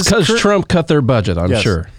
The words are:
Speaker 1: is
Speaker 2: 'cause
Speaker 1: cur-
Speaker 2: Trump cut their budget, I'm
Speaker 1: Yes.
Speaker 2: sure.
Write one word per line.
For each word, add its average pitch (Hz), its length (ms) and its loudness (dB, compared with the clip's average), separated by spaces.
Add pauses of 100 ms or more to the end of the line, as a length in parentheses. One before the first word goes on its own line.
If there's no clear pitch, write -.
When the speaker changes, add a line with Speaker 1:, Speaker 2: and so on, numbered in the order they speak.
Speaker 1:
is - 40 -2
Speaker 2:
'cause 196 180 2
Speaker 1:
cur- 226 100 0
Speaker 2:
Trump 202 300 0
cut 170 200 0
their 151 140 2
budget, 107 360 0
I'm 87 120 0
Speaker 1:
Yes. 110 120 0
Speaker 2:
sure. 90 380 -2